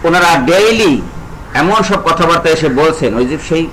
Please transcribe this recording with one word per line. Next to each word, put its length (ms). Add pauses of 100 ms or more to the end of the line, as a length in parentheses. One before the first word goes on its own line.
ওনারা 320
ডেইলি 640 (520)
এমন 300
সব 200
কথাবার্তা 460
এসে 200
বলছেন, 460
ওই 100
যে 120 (120)
সেই 240